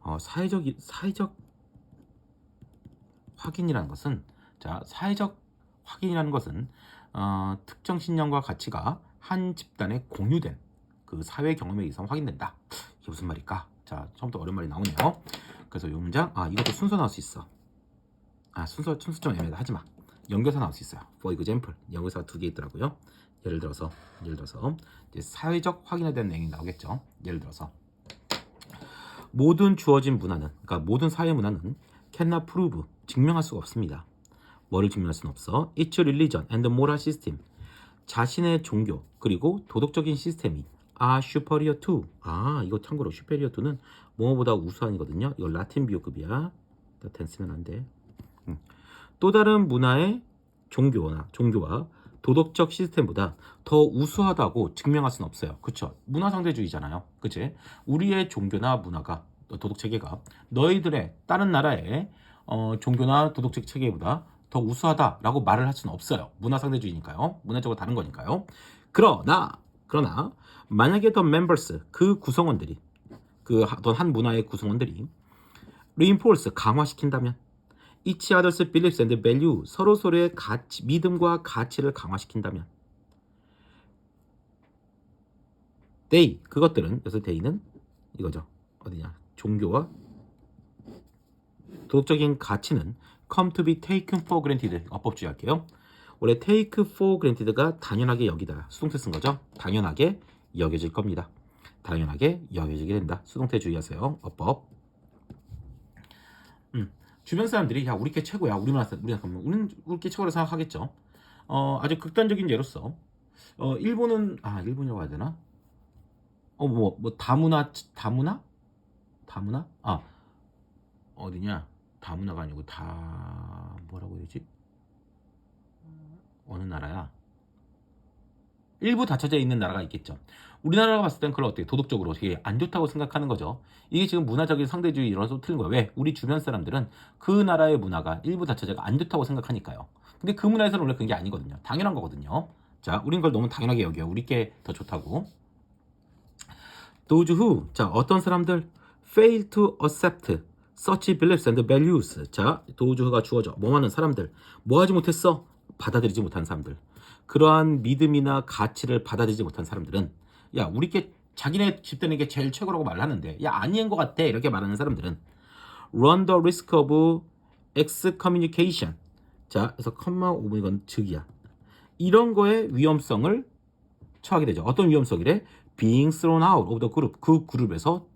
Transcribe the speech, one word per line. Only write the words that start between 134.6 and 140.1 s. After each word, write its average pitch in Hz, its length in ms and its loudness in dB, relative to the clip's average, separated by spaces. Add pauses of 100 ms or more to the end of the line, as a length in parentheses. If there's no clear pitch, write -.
상대주의 143 420 0
이론에서 110 320 -2
틀린 160 180 -4
거예요. 90 120 -2
왜? 113 240 2
우리 147 200 -2
주변 147 260 -2
사람들은 123 480 -4 (300)
그 - 120 -4
나라의 165 480 4
문화가 82 460 -4
일부 175 220 -2
다처제가 - 400 -4
안 120 120 0
좋다고 160 260 -2
생각하니까요. - 640 -8 (320)